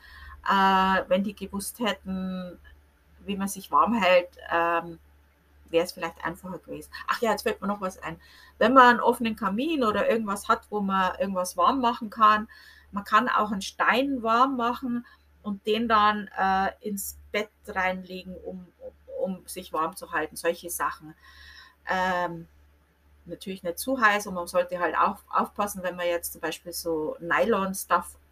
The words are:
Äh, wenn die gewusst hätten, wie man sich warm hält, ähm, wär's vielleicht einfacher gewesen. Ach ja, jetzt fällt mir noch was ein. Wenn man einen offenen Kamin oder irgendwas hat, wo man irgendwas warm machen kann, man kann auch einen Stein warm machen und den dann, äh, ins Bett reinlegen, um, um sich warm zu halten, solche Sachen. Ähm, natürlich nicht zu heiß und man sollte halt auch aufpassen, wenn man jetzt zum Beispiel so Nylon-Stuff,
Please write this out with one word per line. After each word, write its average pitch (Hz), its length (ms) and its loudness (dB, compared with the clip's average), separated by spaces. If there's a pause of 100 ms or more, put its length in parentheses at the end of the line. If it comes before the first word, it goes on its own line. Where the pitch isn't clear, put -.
(480)
Äh, 190 600 4
wenn 190 160 2
die 202 100 -6
gewusst - 460 -10
hätten, 185 800 -6 (640)
wie 196 120 -4
man 196 120 -2
sich 196 240 -12
warm 160 220 4
hält, 180 340 4 (240)
ähm, 170 460 0 (720)
wär's 170 220 0
vielleicht 170 320 -8
einfacher 170 340 -8
gewesen. 147 320 -14 (180)
Ach - 120 -2
ja, 220 100 2
jetzt 208 120 -2
fällt - 180 -4
mir 196 60 -6
noch 202 140 -4
was 185 220 -6
ein. 165 180 -10 (380)
Wenn 226 160 6
man 254 140 12
einen 240 120 6
offenen 226 360 0
Kamin 247 480 -2
oder 202 240 2
irgendwas 202 400 -2
hat, 226 220 0
wo 208 100 -4
man 190 380 0
irgendwas 185 380 -4
warm 208 240 4
machen 233 300 0
kann, 214 380 4 (440)
man 202 120 -8
kann 202 240 4
auch 214 240 0
einen 196 100 -4
Stein 240 600 0
warm 240 340 4
machen 240 500 -4 (360)
und 202 240 -8
den 220 220 0
dann, 208 400 4 (100)
äh, 190 320 2 (100)
ins 208 380 -8 (140)
Bett 214 180 -4 (160)
reinlegen, 185 800 -6
um, 180 220 -12 (520)
um 185 280 -4
sich - 260 -12
warm 165 240 -2
zu - 160 -16
halten, 156 240 -4
solche 170 340 -4
Sachen. 156 440 -6 (760)
Ähm, 180 600 -2 (800)
natürlich 190 360 -12
nicht 170 160 -6
zu 262 220 -2
heiß 208 260 4
und 185 80 -6
man 175 120 -6
sollte 180 320 0
halt 160 180 0
auch 196 220 2 (100)
aufpassen, 202 540 -2
wenn 180 140 -4
man 175 100 -2
jetzt 170 260 -2
zum - 80 -18
Beispiel - 320 -6
so 160 480 -4
Nylon-Stuff, 185 960 0 (160)